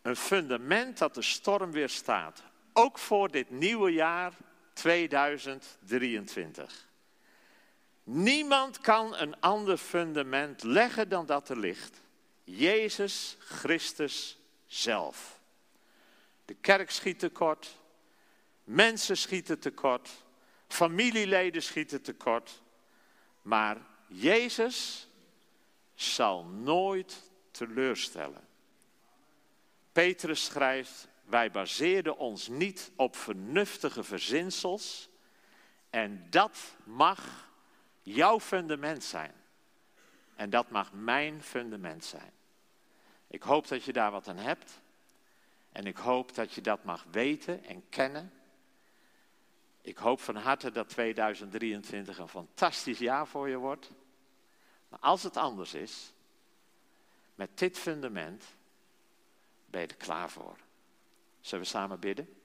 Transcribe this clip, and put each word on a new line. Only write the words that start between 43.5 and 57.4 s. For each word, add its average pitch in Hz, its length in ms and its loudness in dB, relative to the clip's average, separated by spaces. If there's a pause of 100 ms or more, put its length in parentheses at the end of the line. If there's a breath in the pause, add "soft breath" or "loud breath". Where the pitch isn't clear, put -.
dat 127 160 -4
je 131 100 -6
daar 110 180 2
wat 101 160 -8
aan 90 100 -10
hebt. 123 440 -8 (880 soft breath)
En 101 140 -12
ik 95 120 -8
hoop 127 380 0
dat 113 180 -4
je - 80 -10
dat 104 220 0
mag 87 280 -6
weten 147 520 -2
en - 260 -16
kennen. 147 440 -2 (1500 soft breath)
Ik - 160 -14
hoop 123 220 2
van - 160 -6
harte 127 360 -2
dat 110 180 -4
tweeduizend 107 600 -2
drieëntwintig 101 680 -6
een 85 100 -12
fantastisch 110 720 -4
jaar 135 280 0
voor 139 220 -6
je 131 80 -4
wordt. 135 340 -6 (1000 soft breath)
Maar - 100 -18
als 175 240 4
het 190 140 -6
anders 110 360 -4
is, - 400 -12 (1200 soft breath)
met - 220 -10